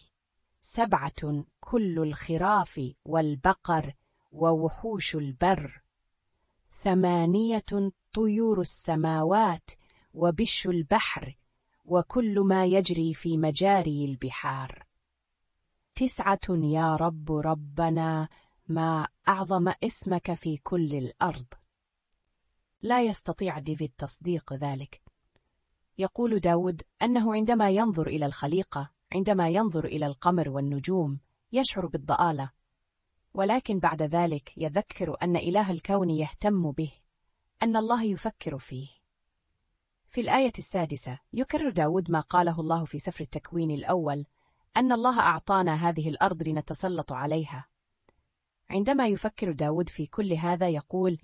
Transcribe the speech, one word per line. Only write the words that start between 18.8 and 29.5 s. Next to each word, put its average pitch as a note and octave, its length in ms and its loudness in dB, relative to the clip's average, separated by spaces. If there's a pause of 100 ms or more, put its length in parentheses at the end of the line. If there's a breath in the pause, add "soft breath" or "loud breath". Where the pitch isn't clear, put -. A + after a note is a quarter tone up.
أعظم F#3 400 2 (160)
اسمك F#3 500 -2
في D#3+ 220 -4
كل D#3+ 380 -2
الأرض. C3 520 -4 (1400)
لا A#3+ 200 2
يستطيع F#3 560 -2
ديفيد D3 400 -4
تصديق D#3+ 540 -6
ذلك. C#3 500 -6 (960)
يقول G#3+ 420 0
داود E3+ 420 2 (200)
أنه A3+ 320 2
عندما A3 360 4
ينظر F#3+ 360 2
إلى D3+ 200 -2
الخليقة، C#3+ 640 -2 (220)
عندما F#3 360 2
ينظر E3+ 360 2